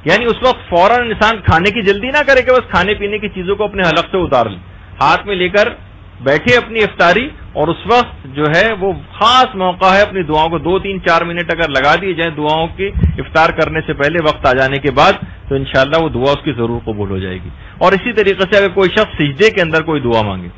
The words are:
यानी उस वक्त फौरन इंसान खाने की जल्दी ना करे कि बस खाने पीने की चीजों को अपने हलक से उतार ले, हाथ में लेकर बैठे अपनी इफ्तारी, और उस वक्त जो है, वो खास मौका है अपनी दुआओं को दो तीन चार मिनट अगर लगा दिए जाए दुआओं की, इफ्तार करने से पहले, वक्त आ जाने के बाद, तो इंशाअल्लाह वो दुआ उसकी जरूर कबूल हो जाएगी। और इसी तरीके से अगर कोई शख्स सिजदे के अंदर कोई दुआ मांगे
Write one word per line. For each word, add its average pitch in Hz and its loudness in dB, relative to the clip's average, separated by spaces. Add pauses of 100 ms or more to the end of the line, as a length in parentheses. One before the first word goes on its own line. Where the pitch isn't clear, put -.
यानी 208 2
उस 226 0
वक्त 247 0
फौरन 220 2
इंसान 214 0
खाने 185 2
की 233 -4
जल्दी 202 0
ना 285 0
करे 269 4
कि 247 0
बस 254 6
खाने 196 0
पीने 202 -4
की 208 -6
चीजों 185 -4
को 208 -4
अपने 196 -4
हलक 165 0
से - -4
उतार 135 2
ले, 95 -10 (480)
हाथ 165 4 (100)
में 202 -4
लेकर 202 0 (440)
बैठे 147 2
अपनी 226 -2
इफ्तारी, 202 2 (260)
और 151 0
उस 165 -6
वक्त 240 2 (160)
जो 139 -4 (100)
है, 220 2
वो 190 -2
खास 240 2
मौका 185 2
है 202 4
अपनी 190 -6
दुआओं 156 0
को 165 -4
दो 170 0
तीन 196 -6
चार 170 2
मिनट 170 -6
अगर 165 -2
लगा 139 2
दिए 185 -4
जाए 165 -4
दुआओं 151 -2
की, 185 -6 (320)
इफ्तार 165 0
करने 156 -2
से 151 -6
पहले, 143 -2
वक्त 151 0
आ 127 4
जाने 135 0
के 139 -2
बाद, 151 4 (360)
तो 139 -2
इंशाअल्लाह 135 0
वो 160 0
दुआ 127 0
उसकी 143 -2
जरूर 117 -4
कबूल 101 -6
हो 95 -4
जाएगी। 92 -10 (300)
और 185 4
इसी 196 -2
तरीके 196 0
से 190 2
अगर 196 4
कोई 190 2
शख्स 208 2
सिजदे 147 0
के 202 0
अंदर 160 0
कोई 156 -2
दुआ 117 0
मांगे 92 -6